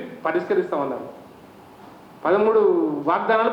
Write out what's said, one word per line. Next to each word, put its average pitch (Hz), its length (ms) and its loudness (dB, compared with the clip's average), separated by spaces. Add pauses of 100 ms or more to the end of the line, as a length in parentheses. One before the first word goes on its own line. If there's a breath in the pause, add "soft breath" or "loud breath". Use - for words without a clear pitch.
(240)
పరిష్కరిస్తామన్నారు, 160 800 -2 (1200)
పదమూడు 214 360 4 (480)
వాగ్దానాలు 220 440 2